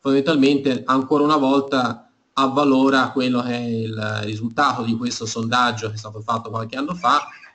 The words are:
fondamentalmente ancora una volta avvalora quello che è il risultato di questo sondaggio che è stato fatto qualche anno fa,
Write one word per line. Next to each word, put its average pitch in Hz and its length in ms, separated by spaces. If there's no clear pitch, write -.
fondamentalmente 139 840
ancora 135 380
una 151 140
volta 135 720
avvalora 135 800
quello 127 300
che 123 100
è 120 120
il 110 600
risultato 117 580
di 113 140
questo 120 300
sondaggio 113 640
che 107 60
è 107 40
stato 107 220
fatto 113 300
qualche 113 260
anno 151 180
fa, 147 300